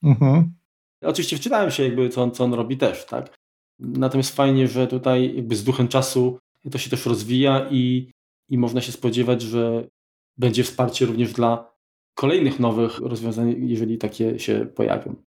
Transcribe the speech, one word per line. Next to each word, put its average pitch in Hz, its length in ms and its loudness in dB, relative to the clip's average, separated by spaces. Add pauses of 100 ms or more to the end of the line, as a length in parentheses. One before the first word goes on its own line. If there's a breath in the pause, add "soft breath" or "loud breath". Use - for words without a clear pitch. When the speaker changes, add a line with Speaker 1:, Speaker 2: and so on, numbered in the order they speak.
Speaker 1:
Mhm. 143 500 4 (500)
Speaker 2:
Oczywiście 160 340 -2
wczytałem 208 340 0
się 139 120 0
jakby, 127 260 0
co 123 140 0
on, 123 80 0
co 127 120 -2
on 123 100 2
robi 117 240 -2
też, 131 280 0
tak? 127 300 -8 (440)
Natomiast 131 560 -2
fajnie, 135 320 4
że 123 200 0
tutaj 127 480 0
jakby 117 200 -2
z 104 80 -2
duchem 127 240 2
czasu 127 520 0 (320)
to - 60 -4
się 127 120 -8
też 117 160 -4
rozwija 127 640 0
i, 127 420 0 (380)
i 131 80 0
można 120 240 0
się 123 100 -6
spodziewać, 120 500 0
że 117 460 -2 (500)
będzie 123 260 2
wsparcie 123 420 -2
również 113 280 0
dla 117 420 -2 (400)
kolejnych 147 440 2
nowych 117 400 0
rozwiązań, 117 580 -2
jeżeli 113 400 -2
takie 113 420 -2
się 110 260 -2
pojawią. - 500 -4 (140)